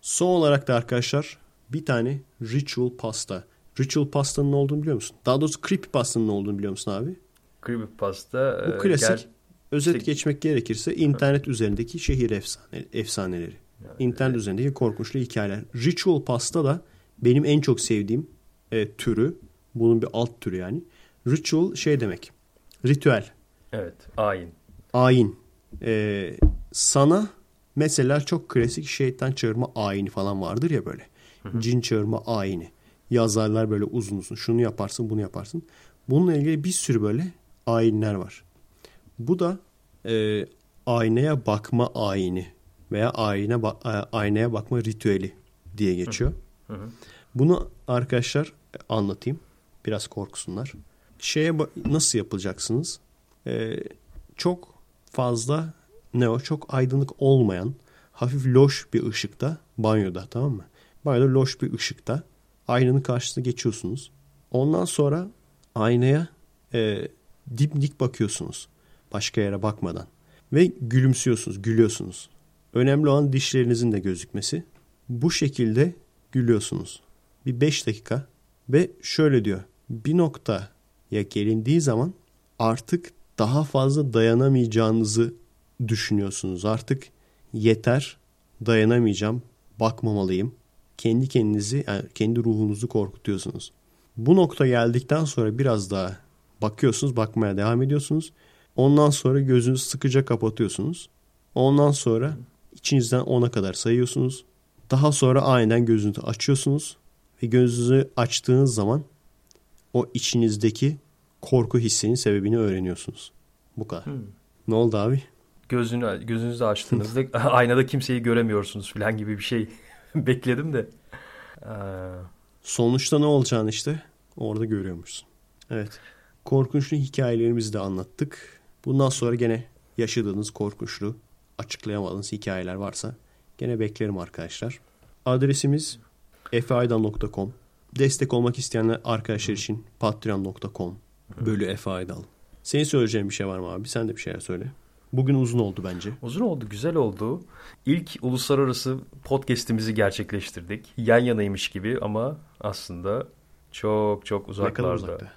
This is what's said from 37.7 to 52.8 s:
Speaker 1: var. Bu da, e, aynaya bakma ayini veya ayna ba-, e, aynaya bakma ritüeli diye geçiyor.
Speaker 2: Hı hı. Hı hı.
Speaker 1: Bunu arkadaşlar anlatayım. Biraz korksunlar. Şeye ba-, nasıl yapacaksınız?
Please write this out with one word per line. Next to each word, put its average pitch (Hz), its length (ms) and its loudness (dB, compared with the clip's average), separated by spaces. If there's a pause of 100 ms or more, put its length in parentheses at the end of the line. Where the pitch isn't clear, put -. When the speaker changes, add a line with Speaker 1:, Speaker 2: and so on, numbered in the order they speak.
Speaker 1:
var. 92 300 -8 (760)
Bu 156 200 0
da, 180 200 -2 (460)
e, 107 400 0 (400)
aynaya 120 600 2
bakma 117 500 0
ayini 92 520 -2 (440)
veya 107 180 0
ayna 104 460 -2
ba-, 110 460 -4
e, - 100 -6
aynaya 107 420 0
bakma 110 260 -2
ritüeli 104 540 -2 (440)
diye 95 180 2
geçiyor. 117 380 -2 (340)
Speaker 2:
Hı 123 60 -14
hı. 98 40 -12
Hı 98 60 -14
hı. 113 60 -14 (460)
Speaker 1:
Bunu 160 340 2 (180)
arkadaşlar 123 640 -2 (360)
anlatayım. 107 500 -2 (460)
Biraz 107 220 -6
korksunlar. 101 680 -10 (460)
Şeye 156 300 0
ba-, 151 420 -4
nasıl 151 260 2
yapacaksınız? 101 840 -4 (480)